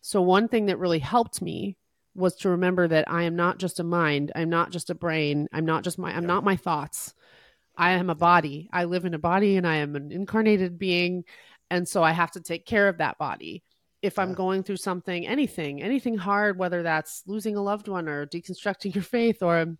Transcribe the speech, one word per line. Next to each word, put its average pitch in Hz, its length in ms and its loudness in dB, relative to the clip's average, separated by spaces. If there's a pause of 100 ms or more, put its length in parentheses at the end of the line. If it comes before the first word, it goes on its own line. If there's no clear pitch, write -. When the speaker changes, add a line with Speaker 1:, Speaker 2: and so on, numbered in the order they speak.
Speaker 1:
So - 200 0
one 185 280 6
thing 220 180 2
that 185 120 0
really 175 200 2
helped 233 420 0
me 190 360 -6 (380)
was 185 220 2
to 196 140 0
remember 180 380 2
that 160 220 2
I 170 120 0
am 170 140 0
not 175 220 2
just 180 220 -6
a 170 40 -2
mind. 151 500 0
I'm 165 160 -2
not 170 200 2
just 175 200 -8
a 175 40 -4
brain. 151 580 0
I'm 156 120 -2
not 160 200 0
just 175 140 -6
my, 175 160 -6
I'm 170 100 -4
Speaker 2:
Yeah. 170 40 -4
Speaker 1:
not 180 160 2
my 196 120 2
thoughts. - 580 -6 (640)
I 175 160 2
am 180 180 0
a - 20 0
Speaker 2:
Yeah. 151 60 -4
Speaker 1:
body. 165 540 4
I 180 120 0
live 175 220 -2
in 170 80 -2
a 160 40 -6
body 190 380 4
and 180 100 2
I 160 100 2
am 147 200 -2
an 143 160 -8
incarnated 196 680 2
being. 180 460 0 (460)
And 175 180 0
so 185 140 2
I 160 80 6
have 165 220 0
to 180 80 -14
take 165 260 -8
care 202 220 4
of 175 100 -2
that 151 180 -2
body. 95 460 -8 (400)
If 202 160 -2
I'm 190 120 0
Speaker 2:
Yeah. 185 40 -4
Speaker 1:
going 190 300 0
through 190 140 -6
something, 180 480 -6
anything, 170 540 -2
anything 226 380 -2
hard, 202 400 0
whether 180 240 -2
that's 160 440 -4
losing 208 300 -4
a 202 60 -2
loved 202 260 -4
one 180 200 -4
or 147 180 -4
deconstructing 185 680 -6
your 196 100 -2
faith 233 380 0
or 170 380 2